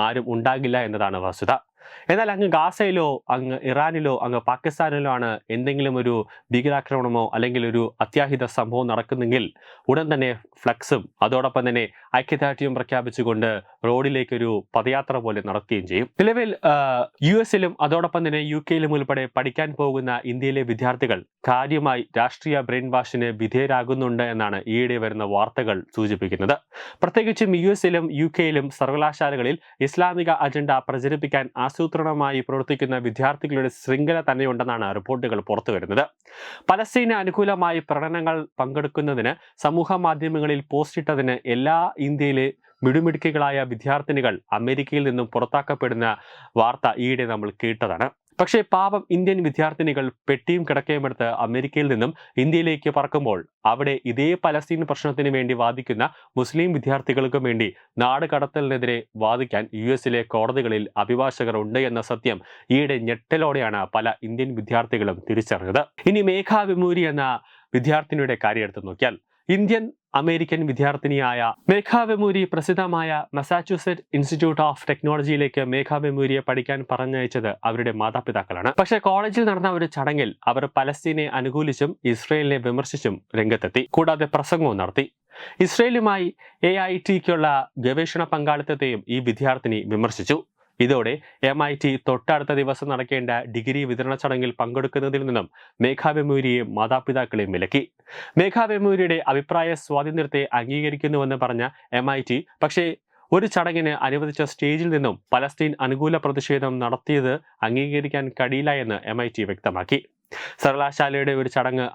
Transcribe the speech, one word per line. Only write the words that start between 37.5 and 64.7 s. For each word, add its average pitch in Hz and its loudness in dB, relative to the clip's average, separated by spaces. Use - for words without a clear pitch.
പ്രകടനങ്ങൾ 160 0
പങ്കെടുക്കുന്നതിന് 143 0
സമൂഹ 160 2
മാധ്യമങ്ങളിൽ 151 0
പോസ്റ്റിട്ടതിന് 143 0
എല്ലാ 143 2
ഇന്ത്യയിലെ 139 0
മിടുമിടുക്കികളായ 151 2
വിദ്യാർത്ഥിനികൾ 139 0
അമേരിക്കയിൽ 139 0
നിന്നും 123 -2
പുറത്താക്കപ്പെടുന്ന 120 0
വാർത്ത 120 2
ഈയിടെ 127 0
നമ്മൾ 104 -4
കേട്ടതാണ്. 113 -2
പക്ഷേ 196 4
പാവം 196 2
ഇന്ത്യൻ 185 2
വിദ്യാർത്ഥിനികൾ 151 0
പെട്ടിയും 170 2
കിടക്കയും 143 0
എടുത്ത് 127 -2
അമേരിക്കയിൽ 135 -2
നിന്നും 120 0
ഇന്ത്യയിലേക്ക് 160 2
പറക്കുമ്പോൾ 135 0
അവിടെ 139 0
ഇതേ 139 2
പലസ്തീൻ 156 0
പ്രശ്നത്തിന് 143 -2
വേണ്ടി 127 0
വാദിക്കുന്ന 120 0
മുസ്ലിം 165 0
വിദ്യാർത്ഥികൾക്കും 135 0
വേണ്ടി 113 0
നാട് 135 0
കടത്തലിനെതിരെ 135 -2
വാദിക്കാൻ 113 0
യു 120 2
എസിലെ 120 0
കോടതികളിൽ 113 0
അഭിഭാഷകർ 120 0
ഉണ്ട് 113 -2
എന്ന 117 -4
സത്യം 113 -2
ഈയിടെ 143 2
ഞെട്ടലോടെയാണ് 117 -2
പല 110 0
ഇന്ത്യൻ 127 -4
വിദ്യാർത്ഥികളും 107 0